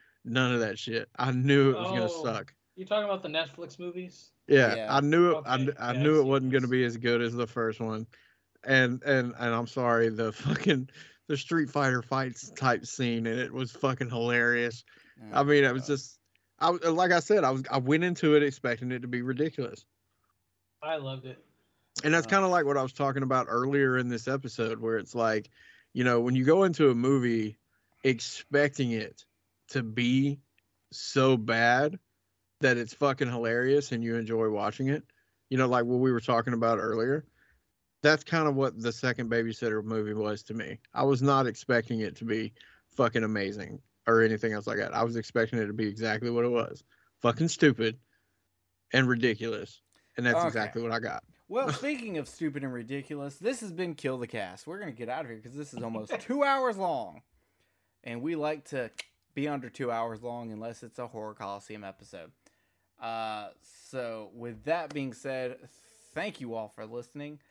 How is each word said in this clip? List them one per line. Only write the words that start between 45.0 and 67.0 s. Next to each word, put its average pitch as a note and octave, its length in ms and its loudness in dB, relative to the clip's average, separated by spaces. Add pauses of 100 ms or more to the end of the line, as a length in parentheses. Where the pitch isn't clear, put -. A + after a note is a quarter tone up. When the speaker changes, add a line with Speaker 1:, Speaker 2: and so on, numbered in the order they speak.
Speaker 1:
was A#2 120 -2
expecting A#2 440 -2
it G#2+ 80 0
to G#2 60 -6
be A2 140 -2
exactly A2 420 -4
what A#2 160 0
it B2 60 0
was. - 320 -2 (380)
Fucking B2 280 2
stupid A2+ 480 4 (960)
and B2+ 140 6
ridiculous. A2+ 720 -2 (340)
And A#2+ 100 -4
that's A#2+ 140 4
Speaker 3:
Okay. E3+ 80 2
Speaker 1:
exactly A2+ 340 -4
what A#2 100 -4
I A#2 80 -2
got. - 240 -8 (240)
Speaker 3:
Well, A#3+ 220 -2
Speaker 1:
<laughs> D3+ 40 -4
Speaker 3:
speaking A#3 440 -6
of C#3+ 100 -6
stupid C#3+ 360 -6
and C3 100 -6
ridiculous, C#3 640 -10
this A#3+ 220 -4
has G#3+ 120 -10
been E3+ 220 -6
Kill C3 240 -6
the A#2+ 80 -6
Cast. G2+ 400 -10
We're F3 140 -12
gonna F#3 140 -10
get A2+ 160 -10
out C#3+ 160 -6
of A#2+ 40 -14
here A2+ 100 -14
'cause A#2 160 -18
this C#3+ 200 -12
is A#2 80 -10
almost A2+ 280 -8
Speaker 2:
<laughs> A3+ 100 -4
Speaker 3:
two C#4+ 220 -2
hours C4 340 2
long. C3 440 -4 (800)
And A#2+ 200 -10
we E3 120 -4
like D3+ 340 -6
to B2+ 200 -6 (460)
be C#3+ 120 -2
under C3+ 220 -6
two A#2+ 220 -4
hours A2+ 320 -4
long A#2+ 280 -8
unless A2 300 -12
it's A#2 160 -18
a B2 100 -8
Horror G#2+ 280 -10
Coliseum G2+ 480 -10
episode. F#2+ 480 -16 (680)
Uh, A2 500 -8 (120)
so, A2+ 720 -10
with A#2 300 -12
that D#3 280 -4
being C#3 220 -6
said, B2+ 560 -8 (460)
thank F3+ 260 -8
you A#2 140 -10
all A2 120 -8
for A2+ 200 -16
listening. C#3+ 520 -14 (120)